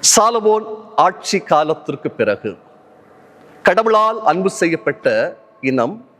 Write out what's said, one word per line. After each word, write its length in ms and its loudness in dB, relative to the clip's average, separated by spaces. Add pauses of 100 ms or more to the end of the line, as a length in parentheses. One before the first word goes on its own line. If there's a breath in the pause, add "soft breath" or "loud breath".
(160)
சாலமோன் 480 2 (320)
ஆட்சி 440 0
காலத்திற்கு 680 -2
பிறகு 460 -4 (1040)
கடவுளால் 580 2
அன்பு 300 0
செய்யப்பட்ட 840 -2 (240)
இனம் 480 -2 (120)